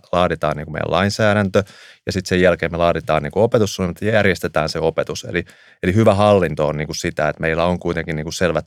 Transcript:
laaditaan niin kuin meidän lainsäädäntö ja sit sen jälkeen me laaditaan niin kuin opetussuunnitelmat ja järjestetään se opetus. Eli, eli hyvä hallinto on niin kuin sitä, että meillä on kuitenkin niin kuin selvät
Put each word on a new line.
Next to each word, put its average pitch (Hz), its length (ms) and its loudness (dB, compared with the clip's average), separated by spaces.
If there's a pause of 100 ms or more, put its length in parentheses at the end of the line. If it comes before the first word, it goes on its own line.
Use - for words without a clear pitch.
(120)
laaditaan 80 460 0
niin 73 80 -10
kuin 76 80 -12
meidän 76 180 -4
lainsäädäntö 101 720 2 (420)
ja 98 60 -6
sit 95 140 -4
sen 90 160 0
jälkeen 85 300 2
me 82 60 -6
laaditaan 80 460 0
niin 73 80 -6
kuin 104 120 2
opetussuunnitelmat 98 680 -2
ja 110 40 4
järjestetään 82 520 0
se 82 100 -6
opetus. - 440 -2
Eli, 87 220 -4 (380)
eli 92 120 2
hyvä 110 180 6
hallinto 92 540 4
on 76 100 -2
niin 76 100 -4
kuin - 80 -10
sitä, 76 340 -2
että 78 120 -6
meillä 80 240 0
on 90 140 0
kuitenkin 85 360 -4
niin 78 100 -6
kuin 82 80 -10
selvät 80 340 0